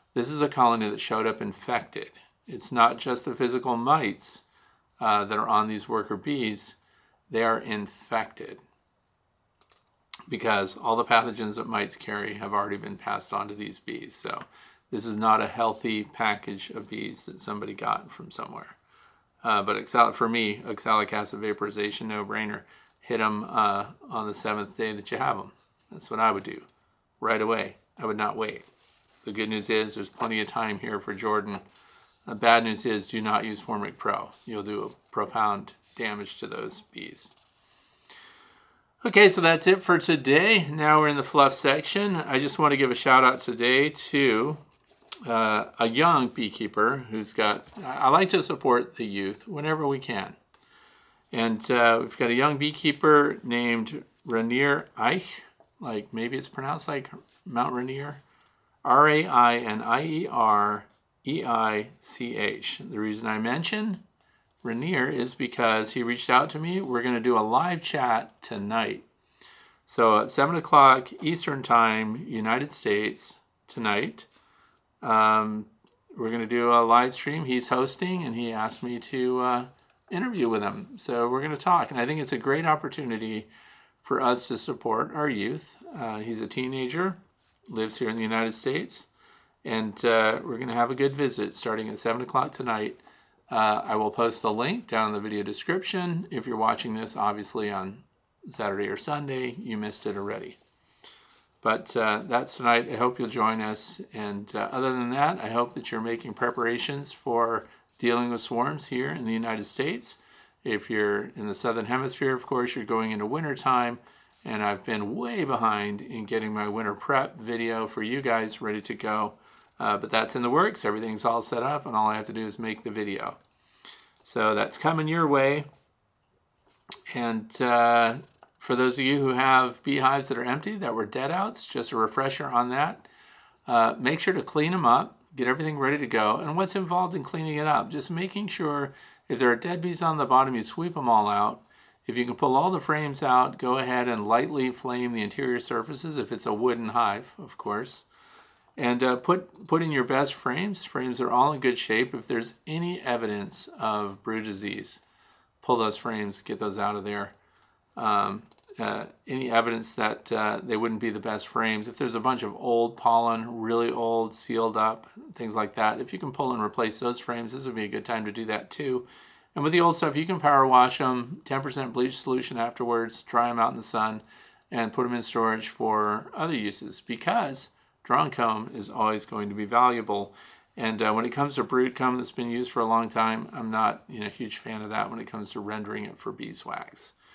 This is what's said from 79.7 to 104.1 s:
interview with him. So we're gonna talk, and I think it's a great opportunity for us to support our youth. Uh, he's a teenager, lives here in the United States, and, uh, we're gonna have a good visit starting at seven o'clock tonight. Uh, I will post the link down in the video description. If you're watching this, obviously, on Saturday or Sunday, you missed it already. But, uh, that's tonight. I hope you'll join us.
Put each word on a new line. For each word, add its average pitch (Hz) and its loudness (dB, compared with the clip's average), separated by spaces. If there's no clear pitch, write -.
interview 185 -2
with 107 0
him. 101 -6
So 120 -2
we're 131 0
gonna 151 -4
talk, 175 0
and 131 -6
I 120 0
think 151 -2
it's 135 -6
a 127 -2
great 143 0
opportunity 113 -2
for 131 -2
us 123 2
to 113 -2
support 123 -2
our 151 0
youth. 117 -4
Uh, 113 -6
he's 110 -6
a 110 -4
teenager, 135 -4
lives 110 -4
here 113 -2
in 113 -4
the 113 -2
United 113 0
States, - -4
and, 110 -2
uh, 113 6
we're 123 -6
gonna 123 -6
have 120 2
a 131 -4
good 139 2
visit 123 -2
starting 110 -4
at 104 -10
seven 117 -2
o'clock 131 -2
tonight. 110 -4
Uh, 107 4
I 110 0
will 107 2
post 117 0
the 107 2
link 147 -2
down 110 0
in 107 -2
the 104 -4
video 104 -4
description. 175 -4
If 123 -6
you're 117 -4
watching 110 0
this, 110 -8
obviously, 104 -2
on 98 -8
Saturday 202 -4
or 101 -4
Sunday, 135 -4
you 120 -6
missed 104 -6
it 101 -2
already. 101 -8
But, 113 -2
uh, 107 2
that's 123 0
tonight. 120 4
I 117 -6
hope 123 0
you'll 120 -4
join 110 0
us. 107 -6